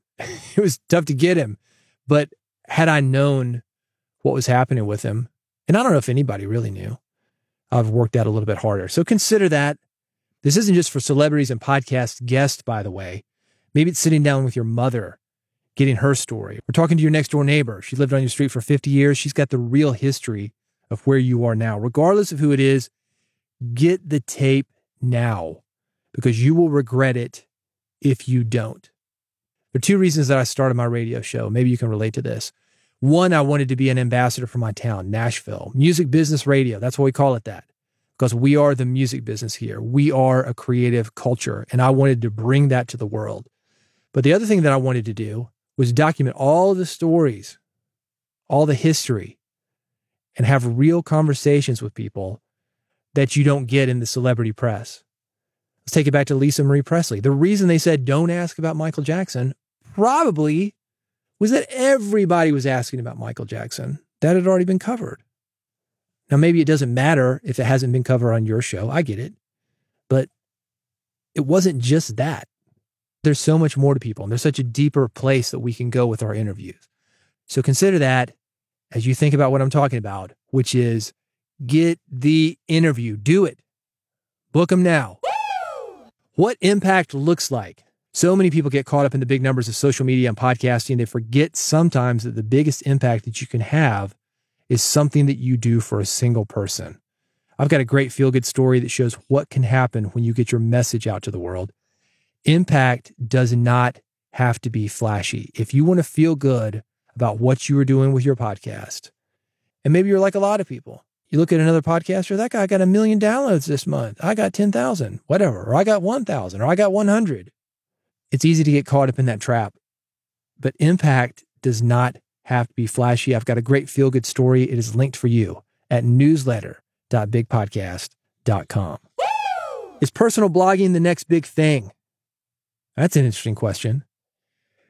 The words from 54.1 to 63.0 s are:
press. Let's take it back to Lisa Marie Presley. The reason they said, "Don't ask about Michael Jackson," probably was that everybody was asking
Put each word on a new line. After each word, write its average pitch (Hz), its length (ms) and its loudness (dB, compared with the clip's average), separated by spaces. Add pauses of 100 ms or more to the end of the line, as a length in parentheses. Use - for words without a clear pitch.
press. 110 500 -6 (800)
Let's - 100 -14
take 151 160 2
it 143 40 2
back 143 160 2
to 143 80 0
Lisa 143 280 2
Marie 139 180 2
Presley. 156 380 -2
The 117 100 0
reason 180 380 2
they 170 100 4
said, 156 280 2
"Don't 151 240 0
ask 175 280 -6
about 160 200 -4
Michael 156 260 -6
Jackson," 135 500 -4 (400)
probably 196 800 0 (640)
was 214 140 2
that 285 180 0
everybody 202 840 2
was 135 120 -2
asking 127 360 -4